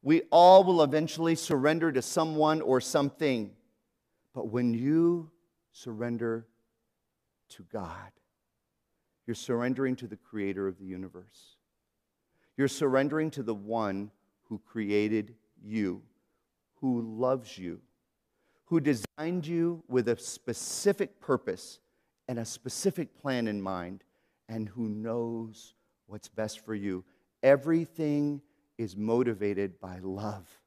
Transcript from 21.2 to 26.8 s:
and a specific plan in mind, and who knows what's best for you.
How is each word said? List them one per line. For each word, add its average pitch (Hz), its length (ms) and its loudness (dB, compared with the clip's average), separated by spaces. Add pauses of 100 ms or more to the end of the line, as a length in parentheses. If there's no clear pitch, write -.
and 120 100 -6
a 113 60 -6
specific - 760 -6
plan 123 280 -2
in 104 140 -4
mind, 95 420 -8 (440)
and 110 220 -8
who 113 180 -6
knows 113 840 -8 (320)
what's 107 240 -18
best - 340 -8
for 110 100 -8
you. 98 300 -4 (400)